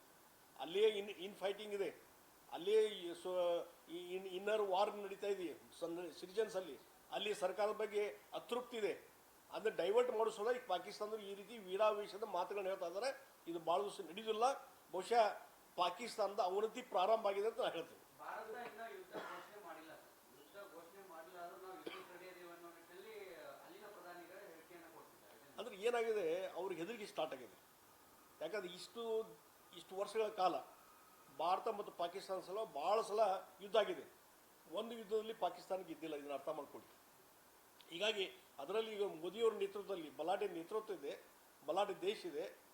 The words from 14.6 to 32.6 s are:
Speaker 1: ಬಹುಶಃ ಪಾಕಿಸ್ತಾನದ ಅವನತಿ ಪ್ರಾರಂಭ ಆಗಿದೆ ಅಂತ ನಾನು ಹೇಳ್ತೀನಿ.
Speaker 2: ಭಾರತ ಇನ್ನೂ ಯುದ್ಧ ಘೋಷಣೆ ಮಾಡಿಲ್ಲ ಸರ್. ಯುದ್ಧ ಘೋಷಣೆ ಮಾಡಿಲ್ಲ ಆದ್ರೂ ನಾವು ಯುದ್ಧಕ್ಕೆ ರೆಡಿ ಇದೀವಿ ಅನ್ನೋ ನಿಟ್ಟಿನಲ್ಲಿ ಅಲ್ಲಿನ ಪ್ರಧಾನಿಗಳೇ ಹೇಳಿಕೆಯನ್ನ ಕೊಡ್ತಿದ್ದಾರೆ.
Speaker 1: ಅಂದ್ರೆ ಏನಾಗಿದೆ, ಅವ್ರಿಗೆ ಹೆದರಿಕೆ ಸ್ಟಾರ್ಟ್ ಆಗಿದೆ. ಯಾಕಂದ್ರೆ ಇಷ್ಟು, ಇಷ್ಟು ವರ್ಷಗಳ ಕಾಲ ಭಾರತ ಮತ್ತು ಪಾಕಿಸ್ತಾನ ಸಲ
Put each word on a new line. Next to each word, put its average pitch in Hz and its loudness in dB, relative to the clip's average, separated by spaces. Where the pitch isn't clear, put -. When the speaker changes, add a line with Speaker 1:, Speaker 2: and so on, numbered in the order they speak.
Speaker 1:
ಬಹುಶಃ 208 4
ಪಾಕಿಸ್ತಾನದ 202 2
ಅವನತಿ 208 2
ಪ್ರಾರಂಭ 202 6
ಆಗಿದೆ 202 2
ಅಂತ 233 0
ನಾನು 185 2
ಹೇಳ್ತೀನಿ. - -6
Speaker 2:
ಭಾರತ - -8
ಇನ್ನೂ 226 -8
ಯುದ್ಧ 370 -14
ಘೋಷಣೆ 170 -10
ಮಾಡಿಲ್ಲ 160 -14
ಸರ್. - -20
ಯುದ್ಧ - -16
ಘೋಷಣೆ 190 -16
ಮಾಡಿಲ್ಲ 175 -12
ಆದ್ರೂ 175 -10
ನಾವು 185 -10
ಯುದ್ಧಕ್ಕೆ 180 -10
ರೆಡಿ 180 -14
ಇದೀವಿ 175 -14
ಅನ್ನೋ 170 -16
ನಿಟ್ಟಿನಲ್ಲಿ 180 -14
ಅಲ್ಲಿನ 160 -14
ಪ್ರಧಾನಿಗಳೇ 175 -14
ಹೇಳಿಕೆಯನ್ನ 165 -16
ಕೊಡ್ತಿದ್ದಾರೆ. - -16
Speaker 1:
ಅಂದ್ರೆ 220 -6
ಏನಾಗಿದೆ, 202 2
ಅವ್ರಿಗೆ 175 -4
ಹೆದರಿಕೆ 208 -6
ಸ್ಟಾರ್ಟ್ 143 -2
ಆಗಿದೆ. 123 -12
ಯಾಕಂದ್ರೆ 175 -4
ಇಷ್ಟು, 226 -2
ಇಷ್ಟು 185 -12
ವರ್ಷಗಳ 208 2
ಕಾಲ 185 4
ಭಾರತ 180 4
ಮತ್ತು 208 -2
ಪಾಕಿಸ್ತಾನ 180 -2
ಸಲ 190 -4